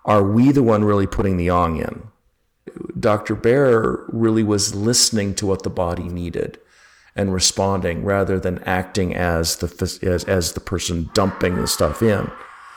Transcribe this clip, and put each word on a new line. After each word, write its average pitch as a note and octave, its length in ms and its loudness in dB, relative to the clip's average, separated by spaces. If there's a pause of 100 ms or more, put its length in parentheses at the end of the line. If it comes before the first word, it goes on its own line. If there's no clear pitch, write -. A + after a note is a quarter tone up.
are G#2 180 4
we A#2 280 6
the C#3 120 4
one G#2+ 200 4
really G2+ 240 2
putting F#2+ 300 0
the F2 80 0
yang F2 320 2
in? - 300 -8 (920)
Doctor G#2+ 360 0
Bear B2 720 2
really A2+ 360 2
was G#2 320 0
listening G#2 600 0
to G#2 100 -4
what F#2+ 180 -2
the F#2+ 60 -6
body F2 340 -4
needed F2 540 -6 (580)
and G2 180 -2
responding F2+ 720 -2
rather G2 340 0
than F2+ 240 -4
acting F#2 500 -2
as E2+ 440 0
the E2+ 100 -4
phys-, - 360 -6
as, F2+ 220 0
as F#2 280 0
the F2+ 60 -8
person E2+ 540 -4
dumping F#2 420 0
the - 120 -2
stuff - 340 -2
in. G#2+ 300 2 (460)